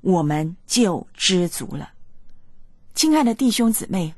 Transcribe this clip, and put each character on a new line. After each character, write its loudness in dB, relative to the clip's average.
我 2
们 -2
就 2
知 2
足 -10
了。” -12
亲 4
爱 4
的 2
弟 2
兄 2
姊 -4
妹 -2